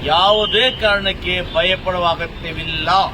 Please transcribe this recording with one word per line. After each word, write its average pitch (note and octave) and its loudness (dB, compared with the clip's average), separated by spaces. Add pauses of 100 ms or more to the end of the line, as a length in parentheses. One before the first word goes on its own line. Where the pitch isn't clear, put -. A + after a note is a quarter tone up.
(140)
ಯಾವುದೇ G#3 4 (160)
ಕಾರಣಕ್ಕೆ G3 0 (220)
ಭಯ E3+ 2 (160)
ಪಡುವ F3+ -2 (100)
ಅಗತ್ಯವಿಲ್ಲ. D#3+ -6 (240)